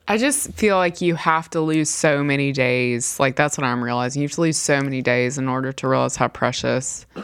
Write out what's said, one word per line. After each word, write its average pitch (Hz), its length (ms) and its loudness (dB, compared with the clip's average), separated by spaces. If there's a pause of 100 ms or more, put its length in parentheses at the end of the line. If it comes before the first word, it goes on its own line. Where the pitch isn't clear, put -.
I 208 100 2
just 269 360 -2
feel 202 240 2
like 180 240 0
you 170 140 2
have 160 340 0
to 170 100 -2
lose 156 300 0
so 143 340 2
many 139 300 0
days. 123 680 0
Like, 135 160 2
that's 147 220 0
what 143 80 -2
I'm 123 180 0
realizing. 123 380 -2
You 143 60 0
have 143 80 -8
to 170 60 -2
lose 160 160 2
so 143 220 2
many 135 220 -2
days 123 360 0
in 131 120 -2
order 131 240 -2
to 135 140 -4
realize 127 280 2
how 123 140 0
precious 123 760 -2 (180)